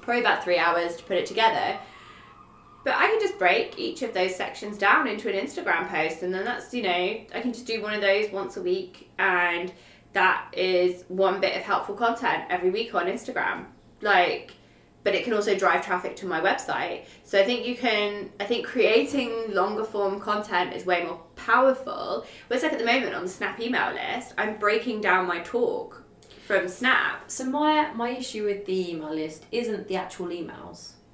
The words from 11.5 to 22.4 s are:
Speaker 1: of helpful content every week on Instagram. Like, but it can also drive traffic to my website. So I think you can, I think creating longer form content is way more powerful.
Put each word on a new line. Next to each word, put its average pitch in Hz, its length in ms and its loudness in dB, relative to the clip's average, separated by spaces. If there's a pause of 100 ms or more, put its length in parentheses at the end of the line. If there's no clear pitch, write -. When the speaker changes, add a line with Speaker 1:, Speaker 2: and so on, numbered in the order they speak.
Speaker 1:
of 196 80 -4
helpful 202 320 -2
content 233 540 0
every 180 200 2
week 226 240 -2
on 175 140 0
Instagram. 120 580 -4 (360)
Like, 190 500 2 (520)
but 196 120 2
it - 80 0
can 240 100 0
also 208 220 2
drive 180 300 2
traffic 185 320 -2
to 196 100 -10
my 165 140 0
website. 131 640 -2 (180)
So - 160 2
I 196 40 8
think 240 220 0
you 240 100 -4
can, 208 640 0
I 202 60 -2
think 233 220 -2
creating 226 880 2
longer 208 300 0
form 202 360 -2
content 202 540 -2
is 180 120 -8
way 175 200 2
more 170 160 -8 (140)
powerful. 247 880 2 (220)